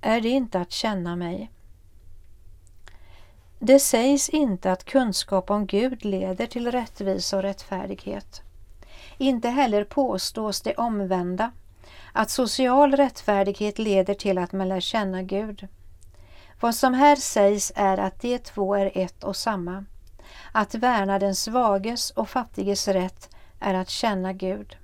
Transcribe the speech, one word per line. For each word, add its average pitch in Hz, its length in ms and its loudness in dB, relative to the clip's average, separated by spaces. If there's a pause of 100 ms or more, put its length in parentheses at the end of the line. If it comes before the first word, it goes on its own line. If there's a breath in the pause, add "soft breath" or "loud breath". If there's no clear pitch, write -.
Är 220 200 0
det 226 80 0
inte 262 320 0
att 254 120 -6
känna 175 440 -4
mig? 180 340 -6 (2000 soft breath)
Det 262 220 8
sägs 269 480 4
inte 214 440 0
att - 120 -4
kunskap 196 680 0
om 208 160 0
Gud 226 380 -2
leder 190 420 -2
till 240 240 -6
rättvisa 196 680 -4
och 190 60 0
rättfärdighet. 196 1000 -8 (720 loud breath)
Inte 247 320 0
heller 240 360 2
påstås 214 760 -2
det - 140 -4
omvända, 190 760 -2 (640 loud breath)
att 220 180 0
social 262 680 4
rättfärdighet 208 840 2
leder 202 360 2
till 196 240 -2
att 175 140 -4
man 190 160 -2
lär 185 120 -2
känna 190 420 -2
Gud. 196 460 -6 (920 soft breath)
Vad 233 140 2
som 254 200 2
här 285 220 8
sägs 208 600 2
är 196 220 2
att 190 220 -2
de 240 180 -2
två 202 360 -2
är 196 200 2
ett 185 300 -4
och 190 120 -4
samma. 190 480 -4 (680 loud breath)
Att 214 220 0
värna 214 440 2
den 196 160 0
svages 226 760 0
och - 180 -4
fattiges 202 600 -2
rätt 185 420 -2 (300 soft breath)
är 190 140 0
att 185 160 -4
känna 190 420 -2
Gud. 190 520 -6